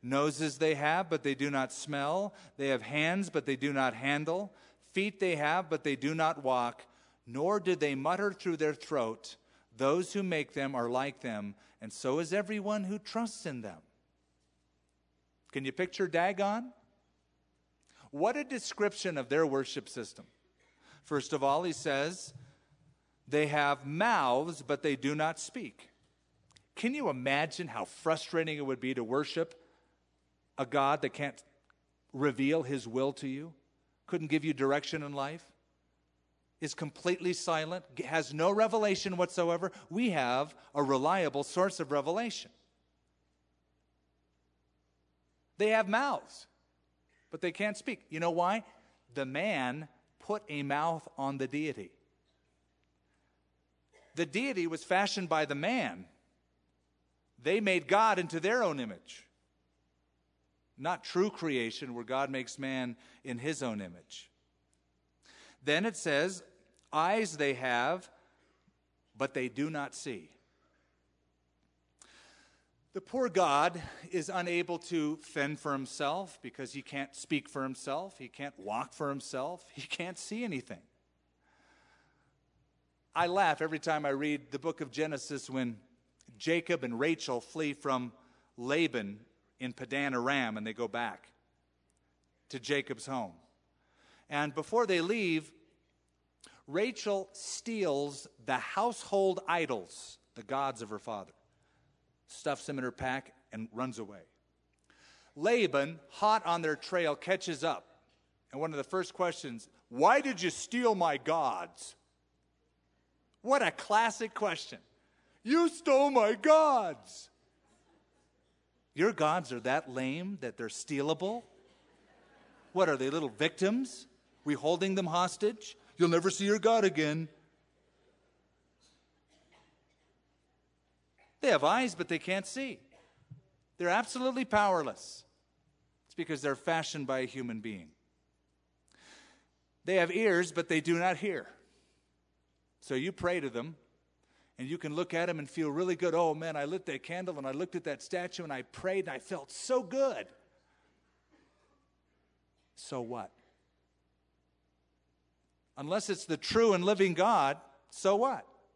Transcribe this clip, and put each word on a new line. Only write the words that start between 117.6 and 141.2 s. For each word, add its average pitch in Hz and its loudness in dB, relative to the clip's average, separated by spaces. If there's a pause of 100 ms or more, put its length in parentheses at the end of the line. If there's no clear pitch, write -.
Your 185 2
gods 156 0
are 120 -6
that 135 0
lame 143 -4
that 120 -8
they're 113 -6
stealable? 156 -2 (1300)
What, 180 6
are 143 4
they 131 0
little 151 -2
victims? 190 0 (360)
We 147 0
holding 175 2
them 190 0
hostage? 180 0 (200)
You'll 170 6
never 170 6
see 196 -2
your 208 4
God 175 6
again. 156 2 (4000)
They 277 4
have 196 6
eyes, 214 4
but 165 -4
they 165 0
can't 196 -4
see. 262 -8 (1000)
They're 175 2
absolutely 254 0
powerless. 185 2 (840)
It's - -20
because 147 -4
they're 139 0
fashioned 156 -2
by 131 0
a 131 -2
human 120 -8
being. 98 -10 (2000)
They 185 2
have 175 6
ears, 180 4
but 170 -2
they 160 2
do 170 2
not 180 0
hear. 180 -4 (1300)